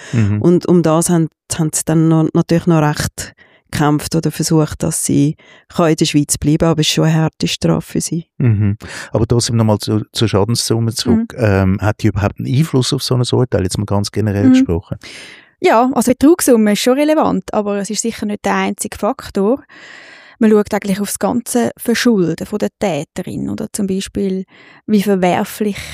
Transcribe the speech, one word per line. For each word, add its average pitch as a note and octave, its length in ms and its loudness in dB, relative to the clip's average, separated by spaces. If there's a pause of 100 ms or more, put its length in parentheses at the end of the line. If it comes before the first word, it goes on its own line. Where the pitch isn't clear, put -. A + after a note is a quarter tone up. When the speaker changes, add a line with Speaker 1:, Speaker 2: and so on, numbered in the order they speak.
(120)
Speaker 1:
Mhm. G#2 300 0
Speaker 2:
Und C3 240 4
um F3 180 4
das D#3+ 260 2
haben, E3 200 2 (240)
haben D#3 200 -2
sie - 120 -4
dann D#3+ 240 2
noch, D#3+ 240 4
natürlich E3+ 340 0
noch D#3+ 140 4
recht - 520 -4 (380)
gekämpft D3 440 0
oder D#3+ 160 -2
versucht, D#3 500 0
dass D#3+ 240 -4
sie C#3+ 300 0 (320)
kann E3 240 2
in D#3+ 40 2
der E3 100 2
Schweiz - 340 0
bleiben, D#3 260 2
aber D#3+ 160 2
es D#3 60 0
ist - 60 -2
schon D#3 120 2
eine D#3+ 80 2
harte D#3+ 340 0
Strafe E3 440 -2
für E3 100 -4
sie. E3 240 -6 (140)
Speaker 1:
Mhm. G#2 380 2 (340)
Aber A2 160 0
trotzdem A#2+ 300 0
nochmal A2 200 2
zu, A2 240 -2 (100)
zur - 160 0
Schadenssumme A2+ 640 0
zurück. A3+ 460 -2
Speaker 3:
Mhm. B2+ 60 -4
Speaker 1:
Ähm, G2 360 2
hat G2+ 220 -2
die A2+ 60 2
überhaupt G2 320 -2
einen A#2 80 -6
Einfluss C3+ 460 0
auf C3+ 100 -4
so - 100 -2
ein B2 80 0 (100)
Urteil, A#2 300 0
jetzt F#2 160 -4
mal G2+ 80 -2
ganz G2+ 240 -2
generell G2+ 380 0
Speaker 3:
Mhm. C4 60 8
Speaker 1:
gesprochen? C4 440 0 (640)
Speaker 3:
Ja, B3+ 320 4
also A#3 160 0
die B3+ 80 2
Betrugssumme B3 540 4
ist G3+ 80 0
schon B3+ 180 2
relevant, D4 560 0
aber G3+ 240 -2
es G3+ 140 -6
ist G#3 100 -6
sicher A3+ 240 -6
nicht G#3 180 -6
der G3 120 0
einzige F#3+ 420 -4
Faktor. G#3 640 -2 (800)
Man A3 100 4
schaut G#3+ 240 2
eigentlich G3+ 260 -4
auf G3+ 100 -6
das - 100 -8
ganze A#3 580 -2
Verschulden F#3+ 720 0
von G#3 100 -8
der G#3 120 -4 (100)
Täterin, D3 720 -6
oder G#3+ 200 -8
zum G#3 140 -6
Beispiel, F#3+ 600 -4 (420)
wie G#3 160 2
verwerflich G3 760 0 (160)